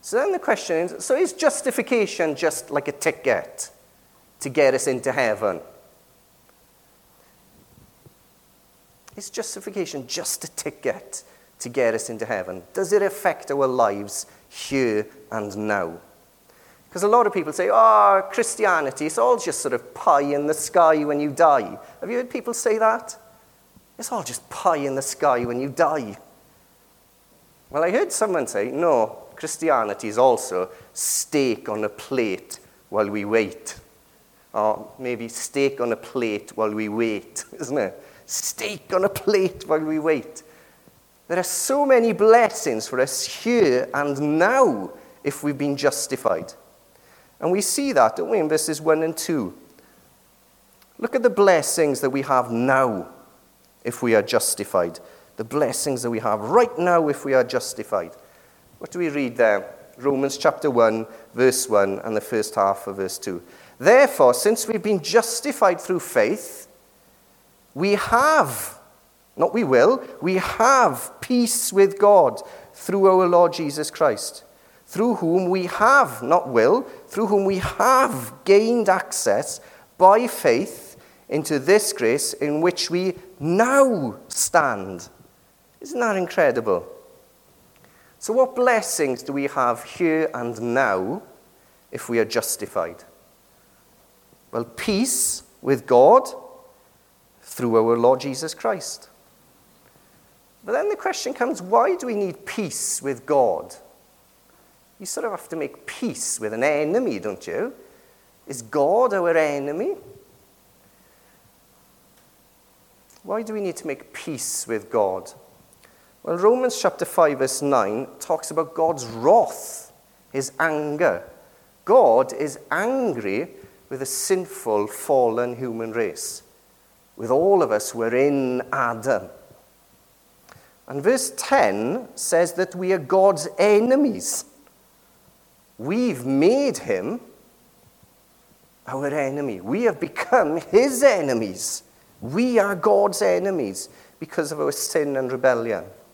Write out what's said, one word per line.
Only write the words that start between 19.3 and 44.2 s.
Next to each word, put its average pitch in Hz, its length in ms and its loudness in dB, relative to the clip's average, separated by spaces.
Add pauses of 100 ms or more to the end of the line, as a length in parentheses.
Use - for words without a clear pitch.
just - 220 -6
sort 127 140 -4
of - 200 -6
pie 143 280 2
in 143 260 -2
the 156 60 0
sky 160 500 4
when 147 160 -2
you 147 100 -2
die." 139 480 2 (220)
Have 175 100 -10
you 240 80 -4
heard 247 120 -6
people 240 240 -6
say 226 240 0
that? 220 400 0 (800)
"It's - 140 -10
all 208 120 -6
just - 260 -12
pie 175 280 0
in 139 180 -4
the 135 60 -4
sky 131 420 0
when 120 160 -4
you 135 80 -4
die." 139 500 -2 (1500)
Well, 151 140 -2
I 180 80 0
heard 277 200 0
someone 180 360 -2
say, 107 240 -4
"No, 139 460 2 (180)
Christianity 120 720 -2
is 104 100 -4
also 104 520 2 (240)
steak - 760 -2
on 107 140 -6
a 107 60 -2
plate 110 720 -6 (300)
while 101 200 0
we 101 160 -6
wait." 104 500 -2 (800)
Or 107 340 -2 (100)
maybe 123 300 -8
steak 139 520 -4
on 120 120 -2
a 113 40 -2
plate 110 600 -6
while 107 180 -2
we 107 160 -6
wait, 107 600 -6
<laughs> - 100 -20
isn't 139 180 -6
it? 101 260 -4 (220)
Steak - 680 -10
on 185 100 2
a 196 60 2
plate 190 580 -2
while 156 120 0
we 156 200 -4
wait. 151 440 -4 (840)
There 170 100 -4
are 180 60 -2
so 277 420 -2
many 233 280 4
blessings 208 760 4
for 127 120 -4
us 135 260 0
here 165 680 2
and 147 460 -2